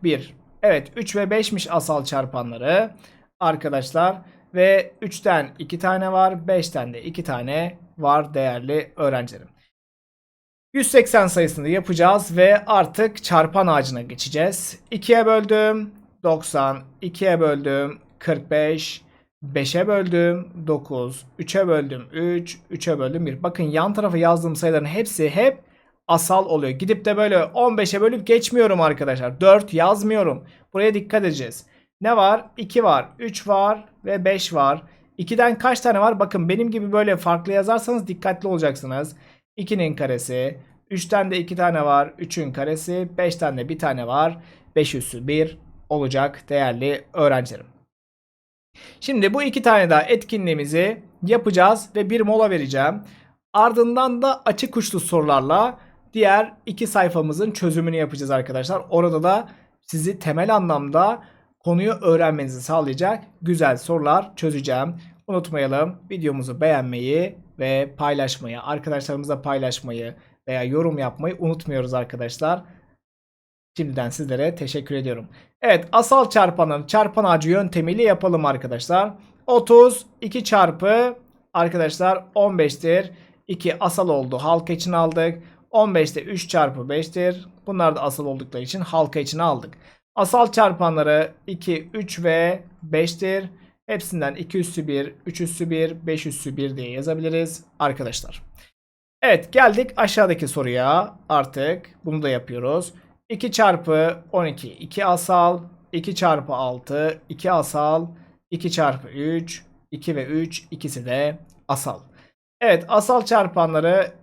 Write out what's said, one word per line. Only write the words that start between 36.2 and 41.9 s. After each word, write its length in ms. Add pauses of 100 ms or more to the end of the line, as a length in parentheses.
Bakın 280
benim 220
gibi 220
böyle 240
farklı 360
yazarsanız 540
dikkatli 420
olacaksınız. 680 (400)
İkinin 400
karesi, 600 (320)
üçten 400
de 80
iki 180
tane 280
var, 340